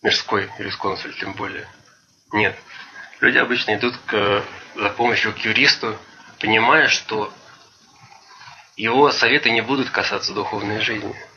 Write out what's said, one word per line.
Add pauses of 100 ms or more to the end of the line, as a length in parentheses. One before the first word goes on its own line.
Мирской
юрисконсульт,
тем
более. (640)
Нет. (600)
Люди
обычно
идут
к, (320)
за
помощью
к
юристу, (420)
понимая,
что (1400)
его
советы
не
будут
касаться
духовной
жизни. (220)